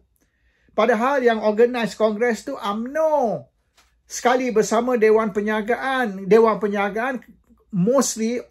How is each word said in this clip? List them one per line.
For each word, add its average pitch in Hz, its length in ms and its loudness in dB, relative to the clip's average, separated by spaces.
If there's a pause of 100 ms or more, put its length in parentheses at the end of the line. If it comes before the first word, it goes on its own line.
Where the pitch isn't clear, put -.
(720)
Padahal 240 480 2
yang 226 240 2
organize 226 480 2
Congress 220 560 -2
tu 277 80 -8
umno. 240 880 -2 (640)
Sekali 254 460 0
bersama 240 420 0
Dewan 220 320 4
Perniagaan. 214 960 -4
Dewan 214 320 4
Perniagaan 208 640 -4 (560)
mostly 226 640 0 (100)